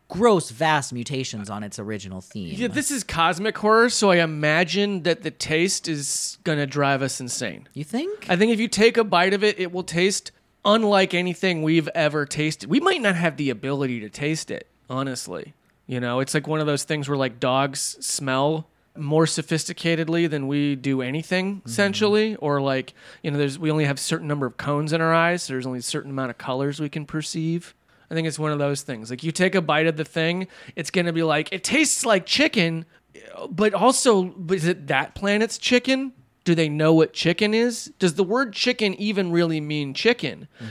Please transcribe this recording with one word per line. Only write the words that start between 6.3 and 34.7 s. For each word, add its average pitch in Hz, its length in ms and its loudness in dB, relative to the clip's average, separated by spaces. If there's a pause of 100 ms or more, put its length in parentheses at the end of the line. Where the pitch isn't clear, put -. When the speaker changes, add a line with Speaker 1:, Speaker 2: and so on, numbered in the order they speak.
Speaker 2:
gonna 147 220 0
drive 139 360 2
us 131 180 -4
insane. 117 540 -8
Speaker 1:
You 147 100 -8
think? 359 460 -6
Speaker 2:
I 175 60 4
think 220 160 4
if 214 80 0
you 233 80 0
take 226 280 4
a 226 80 4
bite 185 300 2
of 202 100 0
it, 208 160 0
it 180 100 -4
will 180 140 -6
taste 180 460 0 (340)
unlike 202 480 4
anything 180 500 0
we've 156 260 4
ever 151 360 0
tasted. 147 460 -4
We 247 100 4
might 349 220 2
not 196 140 2
have 165 200 0
the 143 140 0
ability 131 500 -4
to 104 80 -10
taste 156 420 -4
it, - 160 -8 (220)
honestly. 127 640 -8 (340)
You 127 140 -4
know, 123 200 0
it's 135 120 -2
like 147 140 -2
one 156 140 -2
of 151 60 -2
those 147 180 0
things 151 220 -4
where, 143 120 -2
like, 123 200 -2
dogs 135 600 -2
smell 143 680 -2 (280)
more 156 300 2
sophisticatedly 165 1040 0
than 147 180 -2
we 143 300 0
do 131 240 0
anything, 180 600 -2
Speaker 1:
Mm-hmm. - 100 -16
Speaker 2:
essentially. 208 640 2
Or, 143 240 0
like, 131 320 0 (300)
you 151 80 -2
know, 143 80 0
there's, 143 200 0
we 160 120 -2
only 151 160 2
have 139 100 0
a - 40 -10
certain 160 280 -4
number 147 160 -2
of 117 140 -6
cones 147 340 -2
in 165 80 2
our 165 140 4
eyes, 170 300 2
so 135 100 -6
there's 127 100 -4
only 127 140 -4
a 120 40 -8
certain 139 280 -6
amount 131 180 -4
of 117 80 -10
colors 139 420 -4
we 151 120 -4
can 151 160 -8
perceive. 165 680 -4 (360)
I 160 40 -8
think 160 140 -2
it's 151 100 -6
one 151 140 -2
of 147 60 -2
those 143 240 -2
things. 113 260 -10
Like, 127 160 -8
you 160 80 -2
take 185 220 2
a 185 80 2
bite 156 240 2
of 160 100 0
the 156 80 -4
thing, 170 420 -2 (300)
it's 160 140 -6
gonna 175 240 0
be 165 80 0
like, 156 320 0
"It 180 100 -8
tastes 277 400 2
like 202 220 2
chicken," 170 580 2 (640)
but 208 240 2
also, 214 520 4
but 180 340 -2
is 160 80 0
it 170 220 0